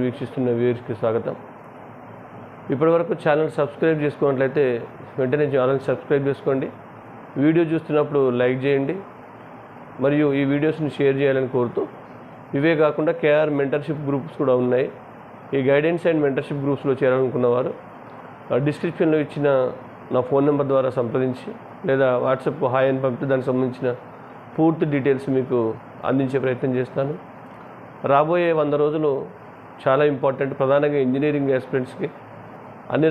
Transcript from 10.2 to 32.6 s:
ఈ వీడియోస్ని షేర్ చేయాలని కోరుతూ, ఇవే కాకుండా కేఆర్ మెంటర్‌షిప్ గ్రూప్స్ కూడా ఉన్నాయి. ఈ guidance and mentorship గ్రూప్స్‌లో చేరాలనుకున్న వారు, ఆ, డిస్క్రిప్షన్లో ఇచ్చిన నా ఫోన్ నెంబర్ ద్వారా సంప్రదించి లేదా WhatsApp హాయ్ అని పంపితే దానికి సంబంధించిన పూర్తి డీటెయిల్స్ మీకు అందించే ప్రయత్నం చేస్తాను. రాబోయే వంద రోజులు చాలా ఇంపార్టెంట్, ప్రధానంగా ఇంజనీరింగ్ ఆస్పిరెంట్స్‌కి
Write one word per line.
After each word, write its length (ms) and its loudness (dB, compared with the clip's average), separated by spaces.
ఈ 120 2
వీడియోస్ని 440 0
షేర్ 280 2
చేయాలని 300 2
కోరుతూ, 400 0
ఇవే 220 2
కాకుండా 360 2
కేఆర్ 380 2
మెంటర్‌షిప్ 600 -2
గ్రూప్స్ 280 -4
కూడా 180 4
ఉన్నాయి. 320 2
ఈ 40 2
guidance 400 2
and 140 2
mentorship 380 -2
గ్రూప్స్‌లో 300 0
చేరాలనుకున్న 540 2
వారు, 260 2
ఆ, 40 2
డిస్క్రిప్షన్లో 600 0
ఇచ్చిన 300 -2
నా 100 4
ఫోన్ 240 2
నెంబర్ 220 2
ద్వారా 220 2
సంప్రదించి 600 -2
లేదా 380 4
WhatsApp 340 0
హాయ్ 160 4
అని 120 0
పంపితే 240 -2
దానికి 220 0
సంబంధించిన 480 -2
పూర్తి 260 2
డీటెయిల్స్ 440 0
మీకు 280 0
అందించే 340 0
ప్రయత్నం 360 -2
చేస్తాను. 380 -2
రాబోయే 400 4
వంద 220 2
రోజులు 520 0
చాలా 260 6
ఇంపార్టెంట్, 460 0
ప్రధానంగా 380 4
ఇంజనీరింగ్ 600 2
ఆస్పిరెంట్స్‌కి 500 -4